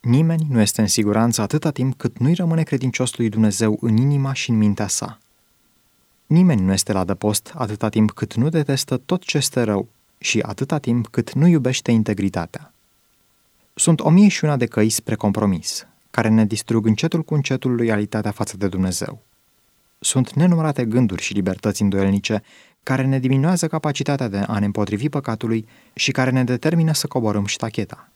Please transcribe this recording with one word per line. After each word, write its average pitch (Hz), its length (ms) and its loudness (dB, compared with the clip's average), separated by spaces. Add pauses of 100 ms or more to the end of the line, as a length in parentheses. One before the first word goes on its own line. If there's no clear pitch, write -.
Nimeni 160 480 2
nu 120 120 2
este 104 200 2
în 110 60 4
siguranță 110 560 0
atâta 151 280 -2
timp 131 280 -2
cât - 200 -6
nu-i 139 160 2
rămâne 165 280 0
credincios 127 540 -2
lui 117 120 0
Dumnezeu 107 520 2
în 113 160 2
inima 135 360 2
și - 180 -6
în 117 60 2
mintea 104 320 2
sa. - 300 -6 (1080)
Nimeni 156 360 4
nu 92 100 2
este 98 200 -2
la 95 60 0
adăpost 101 560 -2
atâta 110 340 -4
timp 107 220 2
cât - 240 -8
nu 123 140 0
detestă 143 480 -2
tot 185 260 -4
ce - 140 -4
este 135 260 0
rău 104 260 0 (300)
și - 220 -2
atâta 135 380 -4
timp 120 280 -2
cât - 260 -4
nu 139 140 4
iubește 127 440 2
integritatea. 98 800 -2 (1040)
Sunt 160 260 2
o 165 100 2
mie 196 180 8
și - 160 0
una 147 120 0
de 127 100 0
căi 110 240 2
spre - 240 -4
compromis, 101 720 0 (240)
care 117 180 0
ne 110 160 6
distrug 110 420 -2
încetul 160 360 0
cu 156 120 -4
încetul 131 400 -2
loialitatea 107 560 -2
față - 260 -6
de 98 120 -2
Dumnezeu. 92 540 -4 (760)
Sunt - 340 -2
nenumărate 160 520 2
gânduri 110 380 0
și - 100 -8
libertăți 95 500 -2
îndoielnice 98 600 0 (400)
care 131 240 -2
ne 135 120 0
diminuează 135 500 0
capacitatea 143 600 -4
de 98 100 -4
a 104 200 -2
ne 101 60 0
împotrivi 104 440 -2
păcatului 113 600 -4 (260)
și - 180 -4
care 131 180 2
ne 127 140 2
determină 160 480 0
să - 140 -4
coborâm 107 380 0
ștacheta. - 720 -8